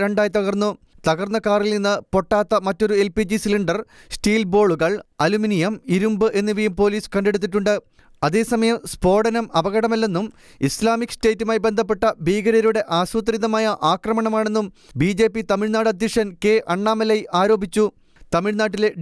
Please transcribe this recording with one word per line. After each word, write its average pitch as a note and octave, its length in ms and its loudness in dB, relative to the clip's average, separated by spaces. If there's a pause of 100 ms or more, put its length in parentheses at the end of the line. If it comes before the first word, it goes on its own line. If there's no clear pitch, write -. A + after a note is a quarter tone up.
രണ്ടായി G#3 320 0
തകർന്നു. G#3 340 0 (380)
തകർന്ന G3 360 -2
കാറിൽ G#3 300 2
നിന്ന് G3+ 180 0 (200)
പൊട്ടാത്ത G#3 420 0 (100)
മറ്റൊരു G3+ 380 0
എൽ G3+ 140 0
പി A3 120 0
ജി G#3+ 140 0
സിലിണ്ടർ, G3+ 340 0 (380)
സ്റ്റീൽ G#3+ 280 0 (120)
ബോളുകൾ, F3+ 380 2 (320)
അലുമിനിയം, G#3 500 0 (200)
ഇരുമ്പ് G#3+ 320 0 (120)
എന്നിവയും G#3 420 -2
പോലീസ് G3+ 340 0
കണ്ടെടുത്തിട്ടുണ്ട്. G3+ 600 0 (480)
അതേസമയം, A3+ 540 0 (140)
സ്ഫോടനം A3 560 0 (120)
അപകടമല്ലെന്നും G#3+ 680 -2 (420)
ഇസ്ലാമിക് A3+ 460 -2
സ്റ്റേറ്റുമായി A3 520 0
ബന്ധപ്പെട്ട G#3+ 380 0 (220)
ഭീകരരുടെ G#3+ 560 2 (160)
ആസൂത്രിതമായ A3 800 0 (160)
ആക്രമണമാണെന്നും A3 760 0 (360)
ബി F3+ 80 2 (100)
ജെ A3+ 140 4
പി A3+ 80 -4 (100)
തമിഴ്നാട് A3 400 0
അധ്യക്ഷൻ G#3+ 360 -2 (160)
കെ G#3+ 100 4 (200)
അണ്ണാമലൈ A3 440 0 (220)
ആരോപിച്ചു. G#3 440 2 (500)
തമിഴ്നാട്ടിലെ G#3 560 0 (100)